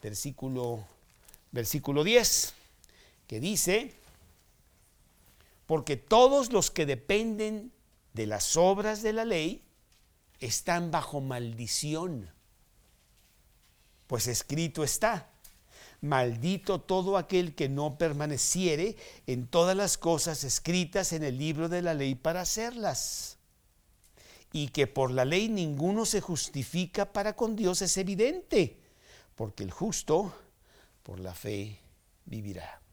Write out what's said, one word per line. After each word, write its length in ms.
versículo, 800
versículo 520
diez", 500
que 140
dice, 560
"Porque 320
todos 560
los 160
que 160
dependen 880
de 140
las 280
obras 460
de 120
la 120
ley 380
están 520
bajo 280
maldición. 1080
Pues 220
escrito 560
está, 440
'Maldito 800
todo 360
aquel 380
que 140
no 280
permaneciere 1000
en 220
todas 280
las 220
cosas 460
escritas 680
en 100
el 140
libro 320
de 120
la 120
ley 200
para 280
hacerlas'". 960
Y 160
que 180
por 240
la 140
ley 240
ninguno 580
se 140
justifica 920
para 240
con 180
Dios 260
es 160
evidente, 800
porque 280
el 80
justo 640
por 160
la 140
fe 460
vivirá. 560